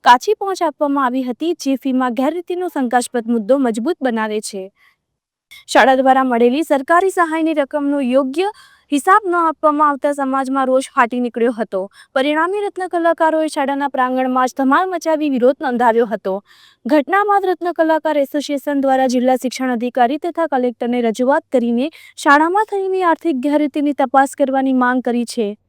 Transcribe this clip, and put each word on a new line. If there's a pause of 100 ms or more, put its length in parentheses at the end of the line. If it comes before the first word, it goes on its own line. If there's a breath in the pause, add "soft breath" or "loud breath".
કાચી
પહોંચ
આપવામાં
આવી
હતી,
જે
ફીમાં
ગેરરીતિનો
શંકાસ્પદ
મુદ્દો
મજબૂત
બનાવે
છે. (1080 loud breath)
શાળા
દ્વારા
મળેલી
સરકારી
સહાયની
રકમનો
યોગ્ય (420 soft breath)
હિસાબ
ન
આપવામાં
આવતા
સમાજમાં
રોષ (120)
ફાટી
નીકળ્યો
હતો. (240 soft breath)
પરિણામે
રત્ન
કલાકારોએ
શાળાના
પ્રાંગણમાં
જ
ધમાલ
મચાવી
વિરોધ
નોંધાવ્યો
હતો. (420 soft breath)
ઘટના
બાદ
રત્ન
કલાકાર
એસોસિએશન
દ્વારા
જિલ્લા
શિક્ષણ
અધિકારી
તથા
કલેક્ટરને
રજૂઆત (100)
કરીને (260 loud breath)
શાળામાં
થયેલી
આર્થિક
ગેરરીતિની
તપાસ (100)
કરવાની
માંગ
કરી
છે. (100)